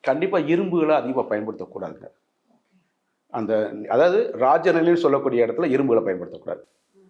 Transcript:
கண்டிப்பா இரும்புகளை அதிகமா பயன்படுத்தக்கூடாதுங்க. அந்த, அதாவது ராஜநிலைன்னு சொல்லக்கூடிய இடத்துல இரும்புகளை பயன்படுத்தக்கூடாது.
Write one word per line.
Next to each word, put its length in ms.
கண்டிப்பா 380
இரும்புகளை 560
அதிகமா 340
பயன்படுத்தக்கூடாதுங்க. 800
அந்த, 440
அதாவது 500
ராஜநிலைன்னு 560
சொல்லக்கூடிய 520
இடத்துல 200
இரும்புகளை 480
பயன்படுத்தக்கூடாது. 500